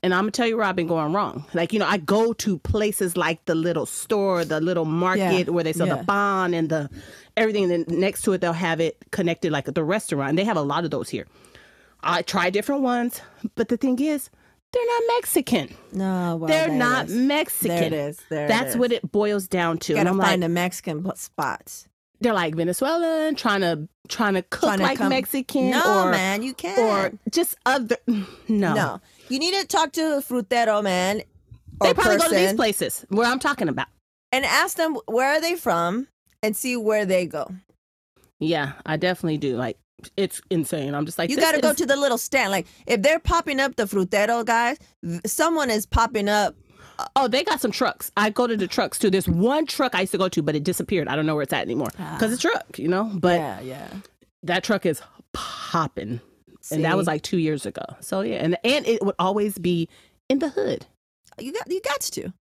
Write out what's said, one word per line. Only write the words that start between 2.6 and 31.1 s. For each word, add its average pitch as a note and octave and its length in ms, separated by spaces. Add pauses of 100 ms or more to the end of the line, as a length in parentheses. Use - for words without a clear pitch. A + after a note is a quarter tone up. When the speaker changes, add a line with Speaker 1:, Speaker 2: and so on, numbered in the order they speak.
Speaker 1:
like D#3+ 280
the E3 100
little D#3+ 300
store, G3 600
the D#3 160
little E3+ 240
market F3+ 640
Speaker 2:
Yeah, - 40
Speaker 1:
where E3+ 120
they D#3+ 100
sell E3+ 140
Speaker 2:
yeah. E3+ 100
Speaker 1:
the F3 80
pan G3 480
and E3 160
the D3+ 200 (460)
everything. G#3 360
And E3+ 140
then E3+ 140
next F#3+ 240
to G#3 100
it, F3+ 80
they'll E3+ 120
have E3 260
it E3 180 (140)
connected, E3+ 400
like, C#3+ 140
the D3+ 180
restaurant. D3+ 460
And D3+ 100
they G3 60
have G#3+ 120
a D#3 40
lot D3 240
of D#3 60
those - 180
here. G2+ 180 (760)
I F3 200
try F3+ 280
different G#3+ 320
ones, B3 400 (340)
but A3+ 120
the A#3+ 80
thing B3+ 240
is, D4 300 (420)
they're A#4+ 140
not A#4+ 180 (140)
Mexican. - 580 (160)
Speaker 2:
No, F#3 460
well, D#3+ 100
Speaker 1:
They're D#4+ 200
Speaker 2:
there D#4 80
it B3+ 40
Speaker 1:
not B3 280
Speaker 2:
is. G3 80
Speaker 1:
Mexican. C#4 600
Speaker 2:
There E3+ 120
it D#3+ 60
is. D3 360
There D3+ 160
it - 20
Speaker 1:
That's B3+ 240
Speaker 2:
is. A#3+ 60
Speaker 1:
what B3 160
it - 180
boils G#3 380
down E3 300
to. - 180
And G3+ 80
Speaker 2:
Gotta F3 60
Speaker 1:
I'm F#3+ 100
Speaker 2:
find F#3+ 200
Speaker 1:
like, E3+ 60
Speaker 2:
the E3+ 60
Mexican F3 500
pl-, F#3+ 120
spots. - 720 (340)
Speaker 1:
they're, A3+ 120
like, E3+ 220
Venezuelan, D#4 800
trying G3+ 260
to, E3 280 (180)
trying G#3 280
to F#3 80
cook - 260
Speaker 2:
Trying G3+ 80
to G3 60
Speaker 1:
like C4+ 160
Speaker 2:
come - 100
Speaker 1:
Mexican C4 640
Speaker 2:
No, D4+ 340
Speaker 1:
or, - 60
Speaker 2:
man, G3 320
you C4 100
can't. - 260 (340)
Speaker 1:
or G#3 40 (140)
just - 240 (100)
other, B3 320 (100)
no. G#3+ 160 (240)
Speaker 2:
No. F#3 540 (260)
You C4 120
need F4+ 200
to F#4+ 80
talk D#4+ 260
to D#4 240
a C#4 40
frutero A#3 640
man F#3 340 (640)